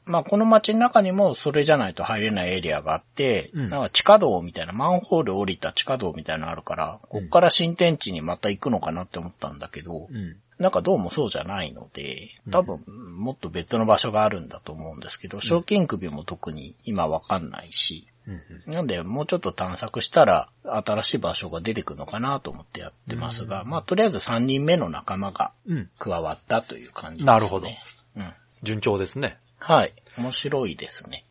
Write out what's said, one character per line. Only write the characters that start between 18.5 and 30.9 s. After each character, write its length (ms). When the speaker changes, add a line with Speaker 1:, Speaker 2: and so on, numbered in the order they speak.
Speaker 2:
う 40
ん。 20
Speaker 1:
な 100
ん 40
で 160
も 200
う 40
ち 80
ょ 40
っ 20
と 100
探 280
索 220
し 100
た 140
ら 240
新 400
し 120
い 40
場 160
所 160
が 100
出 140
て 80
く 120
る 40
の 80
か 140
な 180
と 140
思 100
っ 20
て 140
や 120
っ 20
て 80
ま 160
す 140
が、 160
Speaker 2:
う 20
ん。 60
Speaker 1:
ま 80
あ、 40
と 140
り 80
あ 20
え 40
ず 100
三 260
人 180
目 120
の 140
仲 260
間 160
が 180
Speaker 2:
う 80
ん。 240
Speaker 1:
加 120
わ 240
っ 120
た 160
と 140
い 100
う 60
感 220
じ 20
で 80
す 20
ね。 60
Speaker 2:
な 80
る 60
ほ 120
ど。 80
Speaker 1:
う 540
ん。 120
Speaker 2:
順 180
調 180
で 80
す 120
ね。 200
Speaker 1:
は 260
い。 100
面 160
白 340
い 100
で 120
す 200